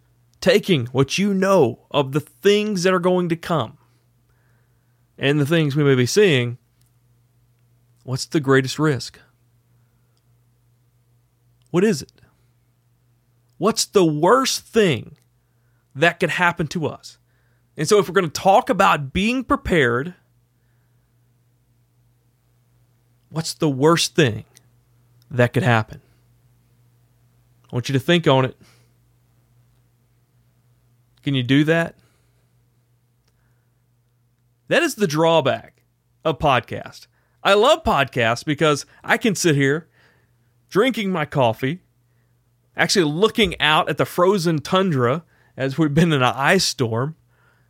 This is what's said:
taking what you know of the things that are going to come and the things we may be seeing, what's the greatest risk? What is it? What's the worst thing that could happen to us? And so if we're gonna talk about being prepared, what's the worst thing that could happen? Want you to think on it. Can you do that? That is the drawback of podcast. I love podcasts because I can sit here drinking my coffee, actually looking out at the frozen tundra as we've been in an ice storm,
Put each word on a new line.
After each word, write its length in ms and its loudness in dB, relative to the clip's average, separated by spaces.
taking 460 2
what 320 -2
you 140 0
know 580 0
of 220 -2
the 80 -2
things 640 -2
that 120 2
are 40 0
going 300 0
to 80 -2
come 420 -6
and 220 0
the 60 0
things 300 0
we 80 2
may 100 4
be 120 2
seeing, 520 2
what's 240 -8
the 140 -2
greatest 380 0
risk? 420 -4
What 140 0
is 180 0
it? 180 -20
What's 260 -2
the 200 2
worst 580 2
thing 560 -2
that 240 0
could 120 -2
happen 380 -2
to 180 -6
us? 320 -14
And 120 -6
so 100 4
if 100 0
we're 60 -12
gonna 140 0
talk 420 0
about 420 0
being 320 -2
prepared, 680 -2
what's 260 -8
the 160 0
worst 440 0
thing 300 0
that 220 2
could 100 0
happen? 380 0
Want 140 -6
you 60 -4
to 60 2
think 280 0
on 160 4
it. 120 -8
Can 120 -4
you 80 -2
do 220 2
that? 320 -2
That 140 2
is 120 -2
the 120 0
drawback 760 -2
of 140 -4
podcast. 720 -4
I 120 2
love 280 2
podcasts 640 0
because 420 0
I 140 -2
can 180 -2
sit 220 0
here 320 -2
drinking 400 0
my 140 -4
coffee, 560 -2
actually 280 0
looking 560 -2
out 280 0
at 100 -6
the 80 0
frozen 540 0
tundra 640 -2
as 200 -6
we've 160 0
been 200 2
in 100 0
an 120 0
ice 300 0
storm, 520 -4